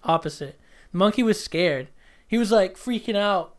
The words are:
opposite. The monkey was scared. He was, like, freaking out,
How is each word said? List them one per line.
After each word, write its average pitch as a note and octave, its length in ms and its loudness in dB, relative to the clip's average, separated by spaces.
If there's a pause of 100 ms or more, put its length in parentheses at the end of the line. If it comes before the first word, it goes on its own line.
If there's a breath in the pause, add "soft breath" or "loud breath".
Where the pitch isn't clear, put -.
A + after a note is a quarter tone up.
opposite. D#3 540 -2 (340 soft breath)
The - 60 -6
monkey G#3 240 2
was G#3+ 220 0
scared. D#3 440 -2 (380 soft breath)
He A3 120 -2
was, A3 120 0
like, F#3+ 280 2
freaking A3+ 380 -4
out, G3+ 420 -2